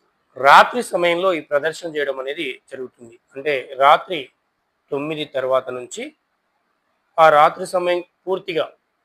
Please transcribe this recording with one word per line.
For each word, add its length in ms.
రాత్రి 460
సమయంలో 520
ఈ 60
ప్రదర్శన 560
చేయడం 220
అనేది 420
జరుగుతుంది. 460
అంటే, 420
రాత్రి 500
తొమ్మిది 340
తర్వాత 460
నుంచి 420
ఆ 100
రాత్రి 380
సమయం 380
పూర్తిగా 460